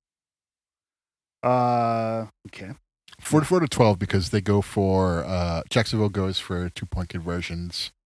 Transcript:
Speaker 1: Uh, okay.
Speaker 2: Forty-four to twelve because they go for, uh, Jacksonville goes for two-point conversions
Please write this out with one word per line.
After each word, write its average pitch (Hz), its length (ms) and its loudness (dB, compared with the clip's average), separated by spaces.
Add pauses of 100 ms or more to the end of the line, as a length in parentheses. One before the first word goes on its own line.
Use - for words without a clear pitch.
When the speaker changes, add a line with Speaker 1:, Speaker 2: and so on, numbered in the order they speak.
(1400)
Speaker 1:
Uh, 117 840 2 (240)
okay. 98 220 -14 (500)
Speaker 2:
Forty-four 156 400 2
to 156 60 2
twelve 107 300 4
because 95 340 0
they 104 100 2
go 101 200 4
for, 95 640 2
uh, 87 460 -2
Jacksonville 107 400 2
goes 95 300 -2
for 90 300 -4
two-point - 400 -6
conversions 87 840 -6 (140)